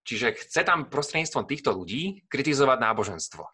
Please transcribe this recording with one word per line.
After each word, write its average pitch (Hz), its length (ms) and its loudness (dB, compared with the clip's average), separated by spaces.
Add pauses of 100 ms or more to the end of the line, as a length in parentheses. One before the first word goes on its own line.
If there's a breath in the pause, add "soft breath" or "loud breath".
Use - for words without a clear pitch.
Čiže 113 320 0
chce - 260 -2
tam 170 240 2
prostredníctvom 143 580 -2
týchto 123 280 -2
ľudí 120 560 -6
kritizovať 139 500 4
náboženstvo. 104 640 -2 (120)